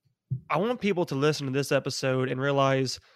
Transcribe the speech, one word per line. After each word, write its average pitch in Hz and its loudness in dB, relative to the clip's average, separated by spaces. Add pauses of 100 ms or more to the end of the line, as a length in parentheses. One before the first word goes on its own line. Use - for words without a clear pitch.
(500)
I 151 0
want 233 -2
people 180 0
to - -6
listen 143 0
to 131 -4
this 135 -2
episode 131 0
and 131 -4
realize 135 2 (160)